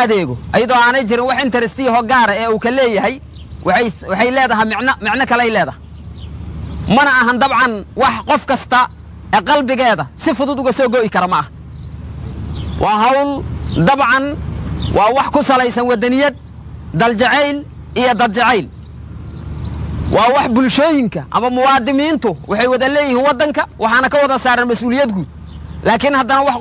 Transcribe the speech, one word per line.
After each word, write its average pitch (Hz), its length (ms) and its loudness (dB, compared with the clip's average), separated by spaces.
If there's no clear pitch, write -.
adeego, 190 360 2
ayadoo 247 240 2
aanay 240 260 4
jirin 240 220 0
wax 254 180 0
interest 240 360 -2
iyo 240 240 2
gaar 233 260 4
ah 202 60 0
ee 226 120 -2
uu 220 120 0
ka 226 120 0
leeyahay, 240 480 0
waxay, 180 440 0
waxay 220 220 2
leedahay 240 340 2
micno, 220 360 0
micno 220 240 -2
kale 240 180 2
ay 233 80 0
leedahay. 170 280 -2
Mana 277 220 4
ahan 240 180 0
dabcan 240 460 0
wax 240 200 2
qof 269 180 0
kasta 254 420 2
ee 214 80 4
qalbigeeda 240 760 2
si - 180 0
fudud 262 260 -2
uga 254 140 0
soo 262 160 2
go'i 226 200 2
kara 180 180 0
ma 180 120 0
aha. 147 100 -4
Waa 208 240 2
hawl 277 400 2
dabcan, 269 600 2
waa 196 200 4
wax 277 160 0
ku 285 120 2
salaysan 247 420 2
waddaniyad, 247 500 2
dal 233 220 4
jacayl 285 500 2
iyo 247 180 4
dad 226 200 2
jacayl. 220 360 2
Waa 208 240 4
wax 285 140 2
bulshooyinka 254 800 2
ama 226 180 0
muwaadiniintu 262 880 2
waxay 214 200 0
wada 254 200 2
leeyihiin 277 380 2
waddanka, 294 420 0
waxaana 233 300 2
ka 294 120 2
wada 269 180 2
saaran 247 280 2
mas-uuliyad 240 440 0
guud. 185 160 -4
Laakiin 233 320 2
haddana 269 260 2
wax 277 200 0